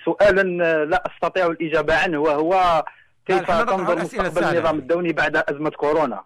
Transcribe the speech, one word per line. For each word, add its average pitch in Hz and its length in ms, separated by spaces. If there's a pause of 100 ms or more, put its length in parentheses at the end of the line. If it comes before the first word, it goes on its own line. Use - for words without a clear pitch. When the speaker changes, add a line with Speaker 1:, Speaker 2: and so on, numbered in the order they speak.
Speaker 1:
سؤالًا، 185 600
آه، 160 180
لا 170 220
أستطيع 180 400
الإجابة 160 520
عنه، 165 200
وهو 156 340
Speaker 2:
لا، 175 320 (420)
Speaker 1:
كيف 185 240
Speaker 2:
نحن 170 120
نطرح 190 140
Speaker 1:
تنظر 190 160
Speaker 2:
الأسئلة 208 300
Speaker 1:
مستقبل 175 160
Speaker 2:
السهلة. 170 200
Speaker 1:
النظام 160 200
الدولي 165 340
بعد 151 240
أزمة 147 340
كورونا؟ 143 560